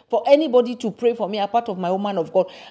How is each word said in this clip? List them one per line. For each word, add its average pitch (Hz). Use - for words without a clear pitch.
for 233
anybody 247
to 226
pray 233
for 220
me 208
apart 233
of 185
my 180
woman 196
of 160
God. 185